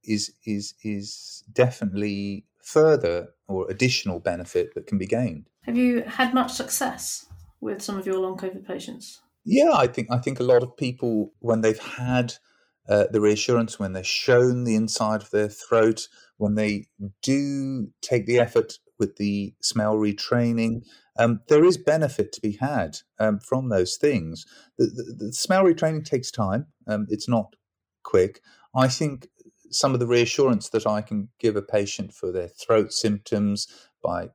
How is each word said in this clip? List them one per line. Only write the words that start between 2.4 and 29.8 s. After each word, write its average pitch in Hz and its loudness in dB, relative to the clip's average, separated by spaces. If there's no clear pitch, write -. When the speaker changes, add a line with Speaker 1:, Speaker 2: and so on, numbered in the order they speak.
Speaker 1:
further 131 2
or 95 -4
additional 98 -2
benefit 87 -4
that - -10
can 104 -2
be 92 -4
gained. 113 -4
Speaker 2:
Have 233 -4
you 247 2
had 247 -2
much 254 0
success - -6
with 208 -8
some 202 -8
of 190 -8
your 190 -2
long 185 -4
covid 190 -10
patients? - -14
Speaker 1:
Yeah, 156 4
I 143 4
think, 120 -4
I 127 0
think 135 -6
a 127 0
lot 123 6
of 127 -8
people, 120 -2
when 113 0
they've 110 2
had, 123 -2
uh, 104 4
the 107 6
reassurance, 107 2
when 95 -4
they're 92 -8
shown 123 4
the 113 2
inside 110 0
of - -16
their 104 2
throat, 110 2
when 104 0
they 104 -2
do 135 -2
take 113 0
the 120 4
effort 117 0
with 101 -2
the 101 -4
smell 107 0
retraining, 113 0
um, 117 2
there 151 6
is 180 6
benefit 151 0
to - -14
be 101 -2
had, 131 -2
um, 107 2
from 131 -2
those 92 0
things. 85 -2
The, 127 4
the, 113 -8
the 117 -8
smell 190 2
retraining 160 2
takes 127 -4
time. 107 -2
Um, 107 -4
it's 110 -6
not 117 -2
quick. 95 2
I 131 4
think 135 -2
some 135 0